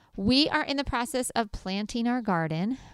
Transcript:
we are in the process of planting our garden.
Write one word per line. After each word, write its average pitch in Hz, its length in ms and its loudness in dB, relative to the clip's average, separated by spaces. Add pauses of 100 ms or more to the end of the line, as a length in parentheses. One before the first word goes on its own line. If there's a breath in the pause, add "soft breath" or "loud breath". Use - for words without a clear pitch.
(160 soft breath)
we 262 320 4
are 302 160 0
in 277 140 -2
the 277 60 -2
process 247 460 -2
of 226 220 0
planting 208 560 -4
our 247 140 0
garden. 175 560 0 (160 loud breath)